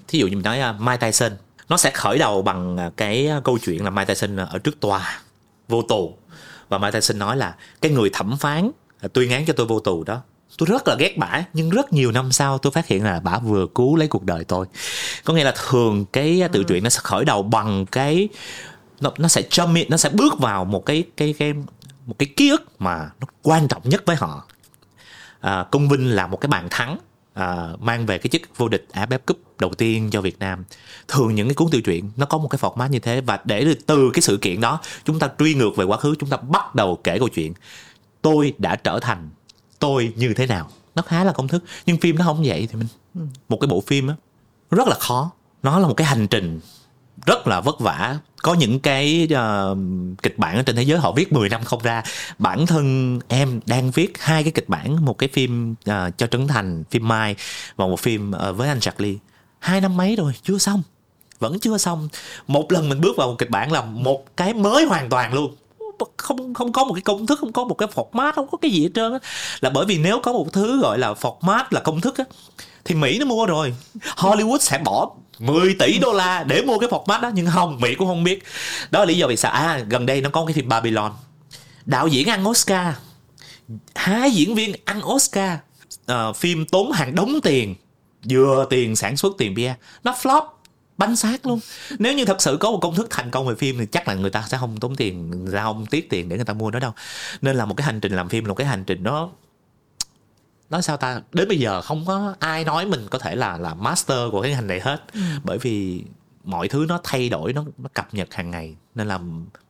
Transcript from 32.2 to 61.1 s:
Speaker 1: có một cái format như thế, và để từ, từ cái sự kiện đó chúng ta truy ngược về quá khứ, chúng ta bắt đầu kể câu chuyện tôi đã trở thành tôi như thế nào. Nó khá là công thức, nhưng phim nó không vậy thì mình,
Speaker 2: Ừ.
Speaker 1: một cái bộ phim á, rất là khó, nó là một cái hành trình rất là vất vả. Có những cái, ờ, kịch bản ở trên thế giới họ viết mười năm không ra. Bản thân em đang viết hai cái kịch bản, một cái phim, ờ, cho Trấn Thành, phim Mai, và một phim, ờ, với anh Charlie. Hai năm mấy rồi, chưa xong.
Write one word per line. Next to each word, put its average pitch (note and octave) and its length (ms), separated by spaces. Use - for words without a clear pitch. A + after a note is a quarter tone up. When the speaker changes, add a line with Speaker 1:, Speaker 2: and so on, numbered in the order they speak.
Speaker 1:
có D#3+ 120
một D3+ 100
cái C#3+ 100
format A#2+ 300
như C#3 100
thế, A#2+ 220
và A#2 240
để G#2 200
từ, D#3 100
từ C#3 280
cái - 80
sự G2+ 180
kiện F#2+ 200
đó B2 200
chúng D#3 140
ta D3+ 100
truy D#3 160
ngược A2+ 220
về G2+ 80
quá G2 120
khứ, D3 220
chúng C#3 100
ta C#3 80
bắt C#3 380
đầu G2 300
kể F2 140
câu A#2+ 100
chuyện D#2+ 260
tôi D3+ 360
đã F#2 180
trở F#2 240
thành F2 300
tôi C3 380
như A#2 180
thế B2+ 120
nào. F#2 220
Nó E3 80
khá E3+ 220
là F#3+ 80
công C3+ 160
thức, F3 160
nhưng F3 100
phim D#3+ 220
nó F3 60
không D#3+ 220
vậy G#2 240
thì A2+ 80
mình, A2+ 80
Speaker 2:
Ừ. F3+ 60
Speaker 1:
một A2 120
cái C#3 80
bộ - 120
phim C3+ 280
á, D3+ 60
rất A#3 180
là F3+ 120
khó, C3 300
nó C#3 160
là F#3+ 100
một A#2+ 60
cái D#3+ 120
hành C#3+ 220
trình F2 320
rất A#3 200
là F#2+ 140
vất G2+ 200
vả. A2+ 380
Có E3 120
những C3 260
cái, D3 540
ờ, G#2 420
kịch - 160
bản F2+ 180
ở B2 60
trên C3 140
thế A#2+ 60
giới D3 160
họ G2+ 140
viết A#2+ 200
mười A2+ 160
năm A2+ 160
không A2+ 180
ra. A#2 200
Bản G2+ 280
thân C3 520
em B2+ 380
đang B2+ 240
viết D#3+ 220
hai D#3 200
cái D#3 100
kịch - 160
bản, D3+ 360
một B2 140
cái C3+ 140
phim, A#2+ 420
ờ, F#2+ 320
cho A#2+ 100
Trấn B2 220
Thành, F#2 420
phim A2+ 180
Mai, A2 280
và F#2+ 100
một F#2 140
phim, G#2 320
ờ, F#2 200
với A#2 160
anh C#3 120
Charlie. G2+ 360
Hai F#3+ 220
năm F#3+ 160
mấy G3+ 200
rồi, D3+ 160
chưa G3 160
xong. G3 240